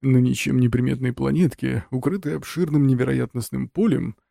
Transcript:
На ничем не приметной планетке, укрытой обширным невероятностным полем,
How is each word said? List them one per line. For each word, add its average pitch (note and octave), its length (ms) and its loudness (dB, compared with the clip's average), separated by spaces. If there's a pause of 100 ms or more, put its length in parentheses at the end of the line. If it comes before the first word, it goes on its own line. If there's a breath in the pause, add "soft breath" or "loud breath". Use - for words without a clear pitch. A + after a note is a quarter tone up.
На C3 160 4
ничем B2+ 420 2
не B2 80 4
приметной B2 460 0
планетке, C3+ 760 0
укрытой D3 460 -4
обширным D3+ 520 0
невероятностным B2+ 840 -2
полем, - 480 0 (140)